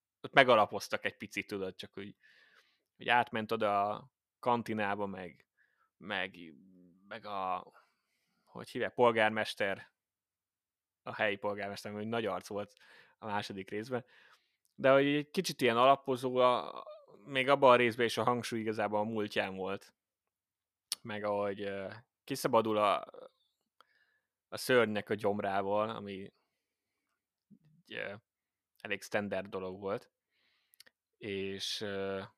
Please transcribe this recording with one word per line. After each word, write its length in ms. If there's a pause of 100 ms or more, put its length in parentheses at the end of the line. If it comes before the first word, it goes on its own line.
(220)
ott 120
megalapoztak 720
egy 120
picit, 300
tudod, 280
csak 220
úgy, 180 (840)
hogy 120
átment 420
oda 380
a 220 (280)
kantinába, 680
meg, 400 (520)
meg, 400 (680)
meg 180
a, 460 (720)
hogy 260
hívják, 240
polgármester, 1000 (1120)
a 100
helyi 220
polgármester, 560
ami 140
nagy 200
arc 220
volt 260 (440)
a 80
második 440
részben, 360 (680)
de 160
hogy 140
egy 240
kicsit 320
ilyen 160
alapozó, 580
a, 480 (420)
még 240
abban 220
a 40
részben 300
is 120
a 60
hangsúly 360
igazából 400
a 40
múltján 520
volt, 380 (1080)
meg 220
ahogy, 380
ö, 300 (320)
kiszabadul 540
a, 220 (1500)
a 100
szörnynek 520
a 40
gyomrából, 760
ami 420 (1500)
egy, 80
ö, 200 (640)
elég 220
standard 480
dolog 300
volt, 320 (1080)
és, 640
ö, 400 (160)